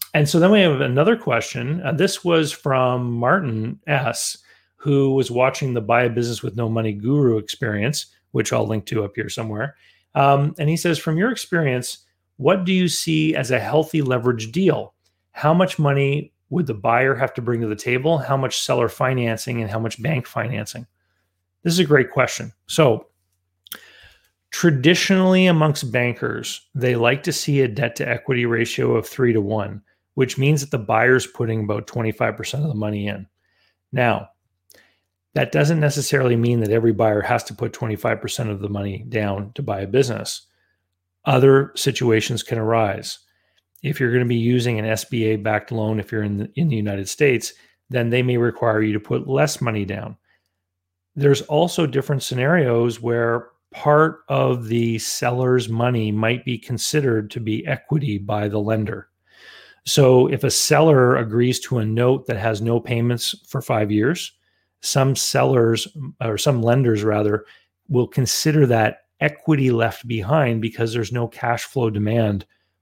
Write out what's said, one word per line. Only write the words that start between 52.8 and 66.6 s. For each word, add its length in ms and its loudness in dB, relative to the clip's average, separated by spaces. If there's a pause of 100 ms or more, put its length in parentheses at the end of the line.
where 500 -2 (220)
part 580 2
of 380 0
the 300 0
seller's 720 0
money 420 0
might 320 0
be 140 -4
considered 720 -2
to 100 -10
be 280 -4
equity 500 -2
by 300 -4
the 120 -2
lender. 500 -2 (760)
So 420 6
if 160 -4
a 60 0
seller 680 4
agrees 440 0
to 160 -4
a 80 0
note 400 0
that 120 -4
has 240 -2
no 180 0
payments 560 -2 (120)
for 140 -6
five 300 -2
years, 400 -2 (500)
some 340 2
sellers, 720 2 (340)
or 160 -4
some 240 0